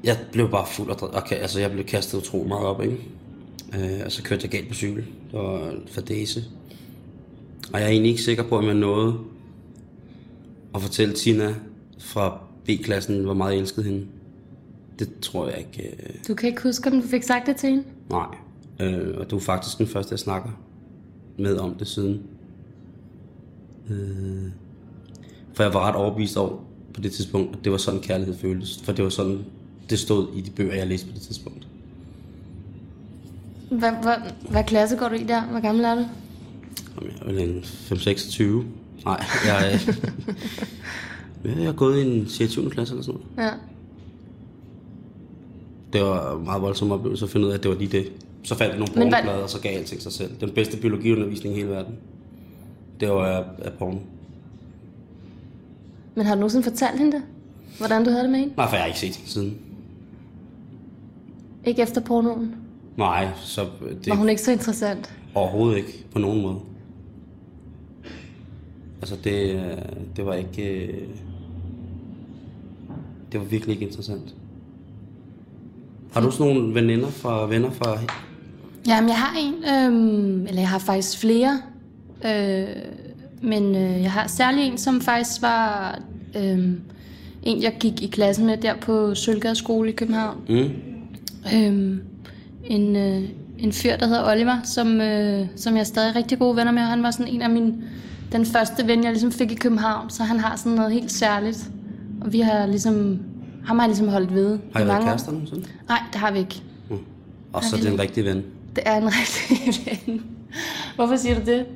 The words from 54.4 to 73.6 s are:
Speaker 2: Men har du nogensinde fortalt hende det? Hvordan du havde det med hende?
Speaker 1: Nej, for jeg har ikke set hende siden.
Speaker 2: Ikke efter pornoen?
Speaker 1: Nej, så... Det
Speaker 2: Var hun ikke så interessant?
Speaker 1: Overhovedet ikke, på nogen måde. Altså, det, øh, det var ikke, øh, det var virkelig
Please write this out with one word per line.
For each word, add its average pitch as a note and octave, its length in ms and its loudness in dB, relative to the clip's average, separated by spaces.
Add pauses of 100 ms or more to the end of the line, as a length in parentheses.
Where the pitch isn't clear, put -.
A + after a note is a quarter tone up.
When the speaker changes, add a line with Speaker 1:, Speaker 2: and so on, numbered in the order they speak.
Speaker 2:
Men A3 100 2
har G#3 100 4
du G3+ 40 2
nogensinde G#3+ 240 2
fortalt A#3+ 360 0
hende D4 120 6
det? C#4+ 100 0 (560)
Hvordan A3 280 4
du B3 40 6
havde A#3+ 140 4
det B3+ 80 2
med C4+ 80 4
hende? C#4 180 0
Speaker 1:
Nej, A#2+ 100 4
for A2 80 2
jeg F2+ 80 4
har E2 40 2
ikke E2+ 120 -4
set F#2 160 -4
hende - 160 -16
siden. G2+ 260 -4 (2000)
Speaker 2:
Ikke A#3+ 160 2
efter A#3 200 2
pornoen? A#3 540 0 (420)
Speaker 1:
Nej, F#2+ 300 4 (160)
så... - 180 -6 (420)
Det - 60 -4
Speaker 2:
Var G#3 60 4
hun G#3+ 140 4
ikke G#3+ 120 2
så B3+ 100 4
interessant? G#3+ 640 0 (220)
Speaker 1:
Overhovedet G2+ 420 4
ikke, - 360 -6
på A2 60 0
nogen G#2 220 2
måde. F#2+ 140 -2 (2500)
Altså, G2+ 220 -8
det, G2+ 320 2
øh, F2+ 220 -4 (380)
det G2+ 100 -4
var F#2+ 80 0
ikke, F#2 540 -4
øh, - 200 -8 (2250)
det G#2+ 80 -2
var G2 60 -6
virkelig G#2+ 280 -2